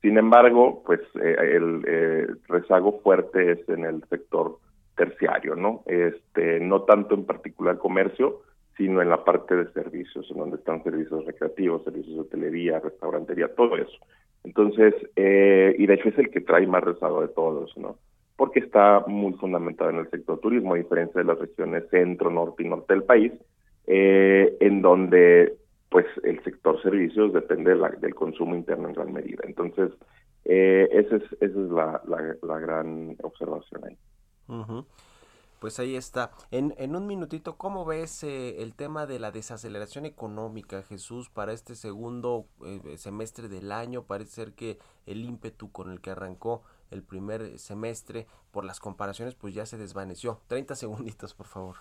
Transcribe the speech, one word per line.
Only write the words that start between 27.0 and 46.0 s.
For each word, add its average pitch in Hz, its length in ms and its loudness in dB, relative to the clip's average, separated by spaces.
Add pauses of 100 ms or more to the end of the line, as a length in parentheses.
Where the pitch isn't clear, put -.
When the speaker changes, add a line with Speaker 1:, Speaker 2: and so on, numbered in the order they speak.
Speaker 1:
depende 87 380 0
de 92 60 6
la, 85 140 0
del - 240 -6
consumo 85 400 -4
interno 85 340 -6
en 80 60 -10
gran 80 180 -8
medida. - 320 -10
Entonces, 90 460 -4 (540)
eh, 95 480 6
esa 104 240 2
es, 101 60 0 (180)
esa 104 60 0
es 95 240 -4
la, 80 360 -4
la, 80 360 -6
la 80 160 -8
gran 80 640 -8
observación - 640 -12
ahí. - 120 -20 (480)
Speaker 2:
Ujú. 117 380 -14 (760)
Pues 110 200 -14
ahí 131 180 -8
está. 123 360 -10 (180)
En, 135 260 -6
en 135 180 -10
un 190 120 -10
minutito, 165 500 -12
¿cómo 196 300 -10
ves, 160 360 -10
eh, 131 400 -12
el 113 120 -14
tema 151 320 -12
de 135 120 -12
la 110 120 -12
desaceleración 107 760 -14
económica, 110 800 -14
Jesús, 117 480 -18
para 107 240 -10
este 117 200 -20
segundo, 117 680 -10 (180)
eh, 82 360 -18
semestre 110 500 -16
del 98 240 -14
año? 120 300 -12
Parece 104 300 -12
ser 110 200 -16
que 113 240 -14 (300)
el 107 180 -14
ímpetu 113 480 -16
con 92 180 -16
el 90 120 -18